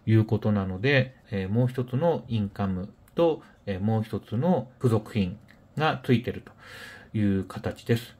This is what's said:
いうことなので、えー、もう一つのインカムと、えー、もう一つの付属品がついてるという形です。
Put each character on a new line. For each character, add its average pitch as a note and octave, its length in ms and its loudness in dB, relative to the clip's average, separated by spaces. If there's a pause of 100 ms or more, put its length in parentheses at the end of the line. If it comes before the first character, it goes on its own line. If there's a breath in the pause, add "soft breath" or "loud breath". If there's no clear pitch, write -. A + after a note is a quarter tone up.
い A2 100 4
う A2 100 8
こ G#2+ 160 0
と A2 100 0
な G2 160 2
の F#2 140 -6
で、 C3 340 2 (160)
え F#2+ 160 -2
ー、 - 20 -6
も A#2+ 180 2
う - 20 2
一 B2+ 160 -4
つ B2 120 -6
の D#3 300 0
イ A2+ 140 -2
ン G2+ 80 -2
カ G2+ 180 -4
ム F#2 260 -4 (220)
と、 E3 280 2 (240 loud breath)
え F#2+ 120 -6
ー、 - 20 -6
も A2 200 2
う - 20 -2
一 G#2 160 -6
つ - 180 -8
の D3 320 0 (120)
付 B2 80 2
属 A2 240 0
品 F#2+ 260 -2 (380)
が C#3+ 260 0
つ C3 100 2
い A#2 120 2
て - 80 -4
る - 100 -10
と - 760 -16
い G2+ 220 2
う F#2 60 -2
形 - 400 -10
で A#2 140 2
す。 - 220 -12